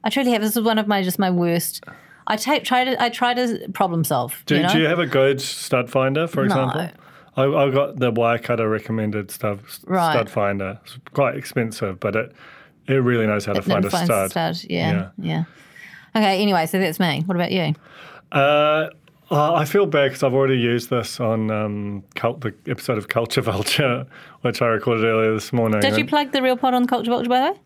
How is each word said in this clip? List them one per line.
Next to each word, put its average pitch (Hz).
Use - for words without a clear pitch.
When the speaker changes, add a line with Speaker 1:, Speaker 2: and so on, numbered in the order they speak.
Speaker 1:
I 226
truly 247
have. 220
This 214
is 233
one 220
of 208
my, 202
just 180
my 190
worst. 170
I 214
ta-, 262
try 254
to, 262
I 240
try 247
to 240
problem 170
solve, 131
Speaker 2:
Do, 147
Speaker 1:
you 156
know? 175
Speaker 2:
do 160
you 160
have 170
a 165
good 135
stud -
finder, 135
for 156
Speaker 1:
No. -
Speaker 2:
example? 139
I, 131
I 139
got 139
the 127
Wirecutter 117
recommended 107
stud, 101
Speaker 1:
Right. 170
Speaker 2:
stud 113
finder. 101
It's -
quite 135
expensive, 110
but 104
it, 110
it 131
really 123
knows 104
how 104
to 98
Speaker 1:
It 95
Speaker 2:
find 202
a -
Speaker 1:
finds 170
a 98
Speaker 2:
stud. 165
Speaker 1:
stud, -
yeah, 165
Speaker 2:
Yeah. 175
Speaker 1:
yeah. 165
Okay, 196
anyway, 180
so 190
that's 175
me. 156
What 185
about 175
you? 160
Speaker 2:
Uh, 151
I, 151
I 156
feel 202
bad 143
'cause -
I've 127
already 135
used 120
this 120
on, 110
um, 104
Cult-, 139
the 123
episode 120
of 98
Culture 117
Vulture, 127
<laughs> -
which 120
I 120
recorded 113
earlier 110
this -
morning. 113
Speaker 1:
Did -
you -
Speaker 2:
And -
Speaker 1:
plug 294
the 269
Real 254
Pod 254
on 247
Culture 233
Vulture, 240
by 247
the 370
way? -